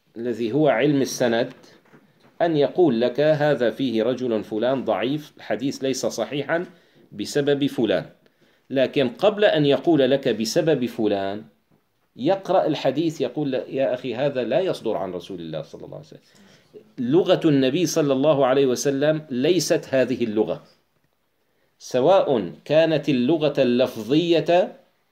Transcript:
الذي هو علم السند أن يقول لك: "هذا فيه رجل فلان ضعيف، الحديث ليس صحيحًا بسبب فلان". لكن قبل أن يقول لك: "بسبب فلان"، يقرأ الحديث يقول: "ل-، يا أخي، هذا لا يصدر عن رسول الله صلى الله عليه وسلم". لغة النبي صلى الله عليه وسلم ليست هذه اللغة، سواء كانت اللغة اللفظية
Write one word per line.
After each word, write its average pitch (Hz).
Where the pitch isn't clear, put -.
الذي 117
هو 147
علم 135
السند 120
أن 165
يقول 139
لك: 123
"هذا 147
فيه 117
رجل 120
فلان 117
ضعيف، 120
الحديث 120
ليس 127
صحيحًا 139
بسبب 139
فلان". 98
لكن 131
قبل 202
أن 156
يقول 135
لك: 135
"بسبب 123
فلان"، 104
يقرأ 175
الحديث 151
يقول: 139
"ل-، 127
يا 127
أخي، 127
هذا 127
لا 120
يصدر 117
عن 92
رسول 90
الله 78
صلى -
الله -
عليه -
وسلم". -
لغة 156
النبي 143
صلى 151
الله 139
عليه 139
وسلم 139
ليست 151
هذه 127
اللغة، 104
سواء 131
كانت 156
اللغة 143
اللفظية 151